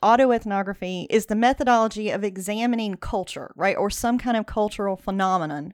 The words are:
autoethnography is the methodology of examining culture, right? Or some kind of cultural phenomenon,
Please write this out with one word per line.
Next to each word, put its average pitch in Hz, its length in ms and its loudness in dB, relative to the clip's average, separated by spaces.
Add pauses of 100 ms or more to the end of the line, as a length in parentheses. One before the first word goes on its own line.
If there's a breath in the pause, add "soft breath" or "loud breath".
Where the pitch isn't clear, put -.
autoethnography 202 1080 2
is 214 160 2
the 214 100 -2
methodology 226 720 2
of 202 140 -2
examining 208 720 -2
culture, - 600 -6
right? 185 220 2
Or 202 120 0
some 233 280 0
kind 233 200 0
of 214 80 -2
cultural 208 500 -2
phenomenon, 185 800 -2